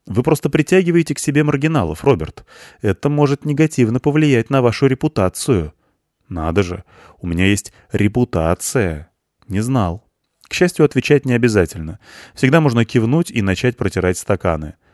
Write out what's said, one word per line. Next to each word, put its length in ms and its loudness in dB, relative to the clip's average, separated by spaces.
Вы 180 -2
просто 260 0
притягиваете 640 0
к 60 -12
себе 240 0
маргиналов, 600 -2
Роберт. 400 0
Это 280 -2
может 360 0
негативно 540 0
повлиять 500 0
на 120 2
вашу 260 2
репутацию". 840 -2
"Надо 340 0
же, 200 -10
у 80 -10
меня 180 0
есть 280 0
репутация. 1160 -2
Не 140 -4
знал". 440 -2
К 60 -14
счастью, 320 2
отвечать 400 2
не 80 0
обязательно. 640 0
Всегда 260 2
можно 240 2
кивнуть 460 0
и 140 -2
начать 340 0
протирать 400 -2
стаканы. 580 -2